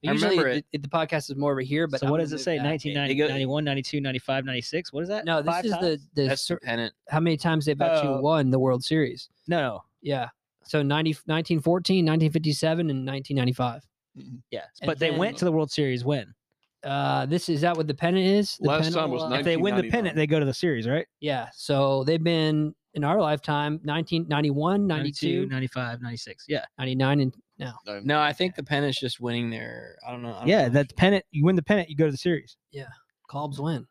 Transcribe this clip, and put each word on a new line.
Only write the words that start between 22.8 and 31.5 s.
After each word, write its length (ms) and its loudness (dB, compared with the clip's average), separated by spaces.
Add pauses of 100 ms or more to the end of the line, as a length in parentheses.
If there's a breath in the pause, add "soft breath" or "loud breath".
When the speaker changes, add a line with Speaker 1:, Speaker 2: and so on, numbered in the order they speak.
Speaker 2:
in 100 -4
our 160 2
lifetime, 640 0
nineteen 460 -2
ninety-one, 580 2
ninety-two, 400 -2
Speaker 3:
Ninety-two, 260 -2
ninety-five, 480 -6
ninety-six. 480 -12
Yeah. 160 -4 (140)
Speaker 2:
ninety-nine 420 2
and 140 0 (240)
now. 160 -10 (120)
Speaker 4:
Nine. 200 -8
Speaker 1:
No, 140 2
I 120 2
think 220 -2
the 80 -8
pennant's 380 0
just 200 -6
winning 300 -2
their, 460 -12 (100)
I 60 -12
don't 100 -12
know, 120 -10
I 60 -12
don't 80 0
Speaker 3:
Yeah, 200 6
Speaker 1:
know. 60 0
Speaker 3:
that 220 4
pennant, 340 4
you 140 2
win 120 6